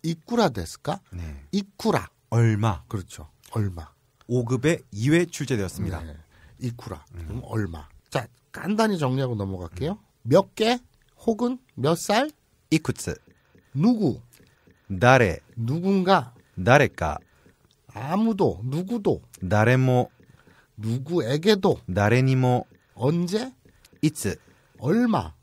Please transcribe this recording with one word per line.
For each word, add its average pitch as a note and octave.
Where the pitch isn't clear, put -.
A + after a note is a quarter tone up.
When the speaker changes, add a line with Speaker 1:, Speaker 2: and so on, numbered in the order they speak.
Speaker 1:
이쿠라 F3
데스까? A2+
Speaker 2:
네. D#2
Speaker 1:
이쿠라. G3
Speaker 2:
얼마? A2
Speaker 1:
그렇죠. F2+
얼마. F2+
Speaker 2:
오 A#2+
급에 B2
이 A2+
회 F3
출제되었습니다. G2+
Speaker 1:
네. D2+
이쿠라. A#2
Speaker 2:
음. E2
Speaker 1:
그럼 -
얼마? E2
자, C3+
간단히 G#3
정리하고 C3
넘어갈게요. F#2+
Speaker 2:
음. G#3
Speaker 1:
몇 E3+
개 A#3
혹은 A#3+
몇 D3
살? A#3+
Speaker 2:
이쿠츠. -
Speaker 1:
누구? G3
Speaker 2:
다레. A#2+
Speaker 1:
누군가. F3
Speaker 2:
다레까. G2
Speaker 1:
아무도, E3+
누구도. F3+
Speaker 2:
다레모. B2
Speaker 1:
누구에게도. D3+
Speaker 2:
다레니모. B2+
Speaker 1:
언제? F3
Speaker 2:
이츠. G#2+
Speaker 1:
얼마? E3+